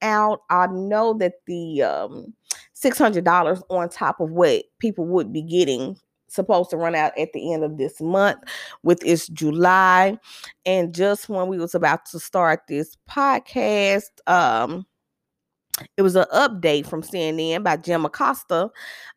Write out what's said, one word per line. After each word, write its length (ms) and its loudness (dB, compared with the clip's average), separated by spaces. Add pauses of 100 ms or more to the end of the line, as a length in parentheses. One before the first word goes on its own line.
out. 480 0
I 180 4
know 520 0
that 160 0 (100)
the, 380 -4
um, 500 -6 (400)
six 240 -2
hundred 260 2
dollars 460 2
on 180 -2
top 320 -4
of 120 -4
what 340 4 (140)
people 260 -2
would 260 0
be 120 -6
getting 520 0 (340)
supposed 400 0
to 60 -4
run 180 -2
out 240 0
at 140 -4
the 220 -6
end 100 -2
of 140 -6
this 240 -6
month, 360 0 (460)
with 220 2
it's 240 0
July. 880 4 (480)
And 280 0
just 360 0
when 180 -2
we 100 -4
was 160 -6
about 340 0
to 120 -14
start 480 0
this 300 -6 (120)
podcast, 1000 0 (180)
um, 580 2 (1120)
it 60 0
was 160 4
an 160 6
update 520 2
from 160 -8
C 280 -6
N 100 -4
N 240 -4
by 140 0
Jim 260 -2
Acosta. 680 -2 (460)